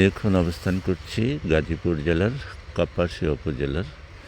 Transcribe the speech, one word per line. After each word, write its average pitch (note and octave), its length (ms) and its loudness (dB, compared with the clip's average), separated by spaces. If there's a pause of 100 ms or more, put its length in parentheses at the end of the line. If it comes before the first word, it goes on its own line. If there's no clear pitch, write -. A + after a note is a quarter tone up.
(100)
এখন G2+ 220 0 (100)
অবস্থান F2 340 0 (100)
করছি F#2+ 360 -2 (300)
গাজীপুর D#2+ 420 2 (120)
জেলার F2 280 2 (420)
কাপাসিয়া F2 600 0
উপজেলার C#2+ 520 -2 (400)